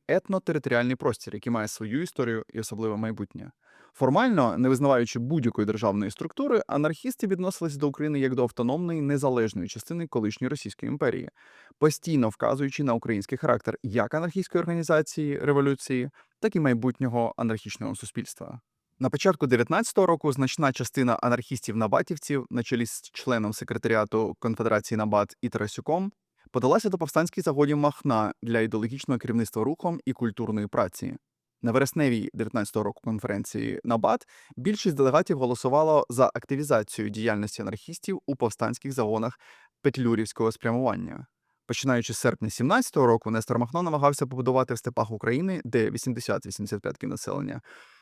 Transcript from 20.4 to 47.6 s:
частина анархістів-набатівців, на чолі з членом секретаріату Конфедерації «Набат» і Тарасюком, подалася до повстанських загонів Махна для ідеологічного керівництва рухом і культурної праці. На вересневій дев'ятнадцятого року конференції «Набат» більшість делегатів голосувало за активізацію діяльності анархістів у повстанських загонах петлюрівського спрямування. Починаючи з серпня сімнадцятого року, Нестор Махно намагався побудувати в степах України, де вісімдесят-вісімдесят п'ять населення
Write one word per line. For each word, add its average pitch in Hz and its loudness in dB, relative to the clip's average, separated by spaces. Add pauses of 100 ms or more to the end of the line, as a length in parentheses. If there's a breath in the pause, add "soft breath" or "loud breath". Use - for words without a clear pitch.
частина 123 0
анархістів-набатівців, 120 0
на 117 -2
чолі 120 -2
з - -8
членом 110 -2
секретаріату 110 0
Конфедерації 110 0
«Набат» 104 0
і 120 -2
Тарасюком, 147 -4 (400 soft breath)
подалася 156 4
до 185 0
повстанських 165 -2
загонів 147 2
Махна 135 0 (100)
для 117 0
ідеологічного 113 -2
керівництва 113 -2
рухом 165 -2
і 131 -2
культурної 107 -2
праці. - -2 (440)
На 120 0
вересневій 131 2
дев'ятнадцятого 107 -2
року 104 -6
конференції 110 -4
«Набат» 120 2 (300 loud breath)
більшість 175 0
делегатів 139 4
голосувало 139 2
за 120 6
активізацію 120 0
діяльності 107 -2
анархістів 160 -8
у 139 -2
повстанських 117 -2
загонах 113 -2 (420 loud breath)
петлюрівського 117 2
спрямування. 113 -2 (380)
Починаючи 120 0
з - -6
серпня 113 0
сімнадцятого 147 2
року, 113 4
Нестор 113 0
Махно 123 -2
намагався 143 2
побудувати 127 0
в 113 -4
степах 117 -4
України, 156 -2
де 117 2
вісімдесят-вісімдесят 110 -4
п'ять - -8
населення 98 -6 (400 loud breath)